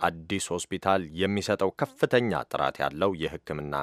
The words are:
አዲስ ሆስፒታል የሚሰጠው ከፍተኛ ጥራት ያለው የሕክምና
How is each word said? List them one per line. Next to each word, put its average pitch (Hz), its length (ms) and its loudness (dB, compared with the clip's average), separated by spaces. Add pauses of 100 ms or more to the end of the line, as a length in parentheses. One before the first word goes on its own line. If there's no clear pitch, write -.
አዲስ 87 480 -2
ሆስፒታል 95 560 0 (100)
የሚሰጠው 98 600 0
ከፍተኛ 120 720 2
ጥራት 69 320 0
ያለው 73 360 0
የሕክምና 76 680 -6